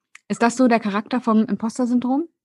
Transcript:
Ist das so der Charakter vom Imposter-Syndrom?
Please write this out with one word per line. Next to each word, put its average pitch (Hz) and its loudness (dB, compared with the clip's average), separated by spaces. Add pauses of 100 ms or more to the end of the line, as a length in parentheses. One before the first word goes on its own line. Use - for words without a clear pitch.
(280)
Ist 208 -6
das 233 2
so 254 6
der 233 2
Charakter 214 -4
vom 220 2
Imposter-Syndrom? 247 -2 (160)